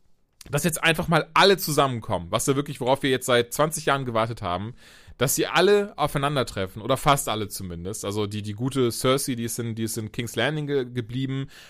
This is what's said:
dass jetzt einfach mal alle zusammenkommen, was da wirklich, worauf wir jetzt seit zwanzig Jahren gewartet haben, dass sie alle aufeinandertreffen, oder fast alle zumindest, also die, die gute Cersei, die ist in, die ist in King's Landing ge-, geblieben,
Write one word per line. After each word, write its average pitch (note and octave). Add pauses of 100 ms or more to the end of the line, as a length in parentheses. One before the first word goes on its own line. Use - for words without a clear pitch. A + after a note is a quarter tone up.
(500)
dass D3
jetzt E3+
einfach D#3+
mal G3
alle F#3+
zusammenkommen, A#2+
was A2
da C#3
wirklich, C3+
worauf C3
wir C#3+
jetzt B2+
seit A#2+
zwanzig D#3
Jahren C#3
gewartet A2+
haben, G2 (440)
dass -
sie D#3+
alle G3+
aufeinandertreffen, C3+
oder A#2+
fast -
alle G#2+
zumindest, F2+
also G#2
die, G#2
die G#2
gute B2
Cersei, C3
die A#2
ist A#2
in, A#2
die A2+
ist A2
in G#2+
King's A#2
Landing D3
ge-, C#3
geblieben, B2+ (220)